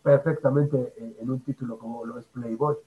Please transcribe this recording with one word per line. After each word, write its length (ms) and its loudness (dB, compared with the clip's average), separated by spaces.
perfectamente 920 4
en, 240 -12
en 80 -4
un 100 -2
título 380 -8
como 280 -10
lo 140 -10
es 60 -16
Playboy. 500 -2